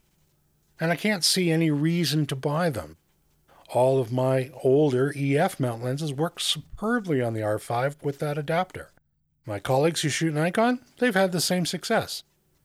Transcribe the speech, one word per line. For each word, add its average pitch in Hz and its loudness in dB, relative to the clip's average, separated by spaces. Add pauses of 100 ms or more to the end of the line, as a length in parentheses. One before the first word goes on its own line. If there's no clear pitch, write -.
(800)
and 165 0
I 165 0
can't 208 0
see 180 2
any 160 4
reason 156 2
to 143 -6
buy 151 0
them. 90 -8 (760)
All 131 4
of 117 -4
my 131 0 (120)
older 135 4
E 139 0
F 180 0
mount 117 -4
lenses 139 -4
work 151 -4
superbly 190 -2
on 117 -2
the 110 -4
R 107 0
five 127 -4
with 143 -6
that 147 -4
adapter. 160 -4 (520)
My 104 -6
colleagues 139 2
who 151 0
shoot 160 -2
Nikon, 226 2 (180)
they've 247 2
had 190 2
the 175 -2
same 180 0
success. - -4 (420)